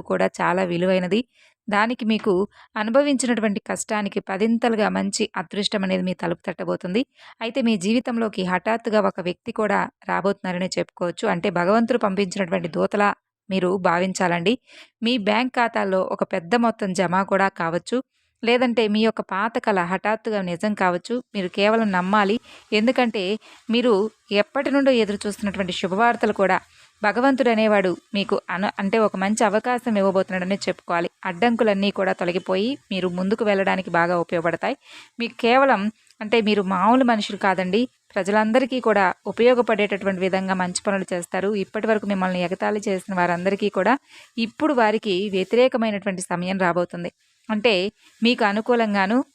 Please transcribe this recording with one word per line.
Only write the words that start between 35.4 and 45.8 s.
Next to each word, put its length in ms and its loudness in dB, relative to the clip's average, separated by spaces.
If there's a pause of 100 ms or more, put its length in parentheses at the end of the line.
కేవలం, 360 4 (400)
అంటే 160 0 (120)
మీరు 140 2 (100)
మామూలు 380 4
మనుషులు 360 -2
కాదండి. 340 0 (320)
ప్రజలందరికీ 760 0
కూడా 180 4 (260)
ఉపయోగపడేటటువంటి 960 2
విధంగా 360 -2
మంచి 220 -6
పనులు 280 -2
చేస్తారు. 360 -4 (140)
ఇప్పటి 280 -6
వరకు 220 0
మిమ్మల్ని 340 -2
ఎగతాళి 400 -2
చేసిన 320 -4
వారందరికీ 500 0 (100)
కూడా 160 4 (500)
ఇప్పుడు 360 -2
వారికి 340 0 (200)
వ్యతిరేకమైనటువంటి 960 0